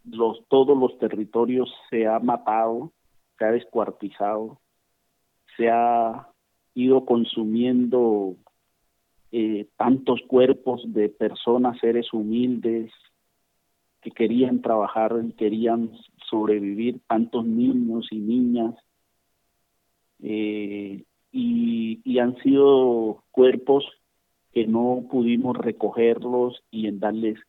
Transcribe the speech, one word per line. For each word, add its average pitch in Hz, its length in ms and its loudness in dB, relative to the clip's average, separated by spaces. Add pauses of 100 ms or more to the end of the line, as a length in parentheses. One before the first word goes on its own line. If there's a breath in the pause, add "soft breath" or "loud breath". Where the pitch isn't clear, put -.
los, 113 420 -4
todos 135 280 4
los 127 220 0
territorios 117 760 -2 (160)
se 113 160 0
ha 110 140 0
matado, 117 720 -2 (480)
se 110 60 0
ha 110 60 2
descuartizado, 107 1080 -4 (960)
se 117 160 2
ha 117 560 0 (480)
ido 131 280 4
consumiendo, 117 1300 0 (960)
eh, 110 340 -2 (100)
tantos 123 520 0
cuerpos 127 560 2 (100)
de 104 160 0
personas, 120 720 -2
seres 117 340 0
humildes, 113 800 -2 (1120)
que - 80 -14
querían 123 500 0
trabajar 110 540 -2 (120)
y 110 40 -10
querían 113 600 -2 (360)
sobrevivir, 107 760 -2
tantos 113 360 -2
niños 117 680 0
y 110 80 -8
niñas, 120 560 0 (1500)
eh, 104 840 -8 (260)
y, 233 720 -2
y 123 160 0
han 123 240 0
sido 131 880 4
cuerpos 131 520 4 (680)
que 113 140 0
no 120 420 0
pudimos 120 480 0
recogerlos 120 1120 0
y 110 160 -6
en 101 140 -6
darles 110 500 -4